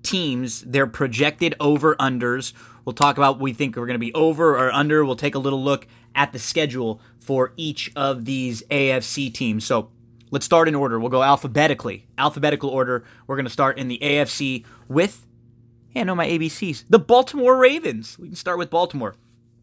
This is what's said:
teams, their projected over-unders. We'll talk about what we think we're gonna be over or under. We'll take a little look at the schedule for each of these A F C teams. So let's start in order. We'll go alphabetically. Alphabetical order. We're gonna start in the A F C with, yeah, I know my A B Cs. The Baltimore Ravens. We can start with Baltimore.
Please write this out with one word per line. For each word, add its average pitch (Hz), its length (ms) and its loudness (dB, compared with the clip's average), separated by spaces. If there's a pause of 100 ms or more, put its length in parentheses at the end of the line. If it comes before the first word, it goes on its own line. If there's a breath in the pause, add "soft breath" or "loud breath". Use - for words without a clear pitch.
teams, 131 600 -4
their 135 240 0
projected 143 720 -2
over-unders. 135 920 0 (320 loud breath)
We'll 127 80 -6
talk 143 240 2
about 139 180 4
what 127 80 -10
we 135 120 -2
think 131 220 -4
we're 120 100 -6
gonna 123 120 -4
be 117 140 -6
over 156 460 2
or 127 120 2
under. 151 320 2
We'll 135 140 0
take 143 180 -2
a 143 40 -4
little 135 240 -2
look 139 240 -2 (280 soft breath)
at 139 200 0
the 127 40 -12
schedule 123 640 -4 (180 soft breath)
for 127 380 -2
each 156 400 -8
of 139 300 -2
these 127 440 -4
A 139 200 2
F 131 140 0
C 139 260 -6
teams. 110 340 -2
So 113 260 -2 (400)
let's 139 140 -4
start 165 240 4
in 151 60 0
order. 127 260 0
We'll 117 80 -2
go 127 140 2
alphabetically. 135 840 2 (120)
Alphabetical 143 500 0
order. 127 360 -2 (220 soft breath)
We're 135 100 -6
gonna 135 120 -4
start 135 300 0
in 131 100 -6
the 123 160 -6
A 147 140 2
F 139 100 2
C 131 380 -6 (200 loud breath)
with, 165 400 0 (680)
yeah, - 80 -4
I - 20 -2
know 185 100 -2
my 170 120 0
A 165 100 0
B 160 140 -2
Cs. 165 400 -8
The 185 80 8
Baltimore 254 580 4
Ravens. 254 600 2
We - 100 -16
can 175 80 -14
start 175 220 -4
with 170 100 -4
Baltimore. 151 480 -2 (460)